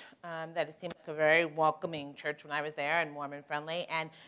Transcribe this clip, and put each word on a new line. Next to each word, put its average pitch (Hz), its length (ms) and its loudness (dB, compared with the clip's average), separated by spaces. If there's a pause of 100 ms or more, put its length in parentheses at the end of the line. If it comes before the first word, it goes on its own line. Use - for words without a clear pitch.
(260)
um, 165 280 -8
that 165 140 0
it 156 140 -14
seemed 170 180 -8
like - 80 -16
a 156 100 -6
very 156 280 8
welcoming 151 680 0
church 151 300 -6
when 151 80 -10
I 147 100 0
was 151 120 -4
there 151 260 2
and 151 160 -2
warm 143 160 -6
and 147 140 -12
friendly. 160 440 -4
And 160 200 -4 (180)